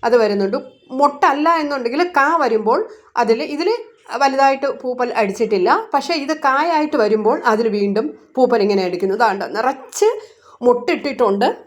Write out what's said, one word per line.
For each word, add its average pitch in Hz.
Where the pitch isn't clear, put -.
അത് 240
വരുന്നുണ്ട്. 202
മൊട്ടല്ല 285
എന്നുണ്ടെങ്കിൽ 277
കാ 277
വരുമ്പോൾ 226
അതിൽ, 226
ഇതിൽ 330
വലുതായിട്ട് 269
പൂപ്പൽ 247
അടിച്ചിട്ടില്ല. 202
പക്ഷേ 294
ഇത് 311
കായായിട്ട് 302
വരുമ്പോൾ 214
അതിൽ 220
വീണ്ടും 208
പൂപ്പൽ 240
ഇങ്ങനെ 196
അടിക്കുന്നു. 185
ഇതാ 233
കണ്ടോ, 190
നിറച്ച് 262
മൊട്ടിട്ടിട്ടുണ്ട്. 247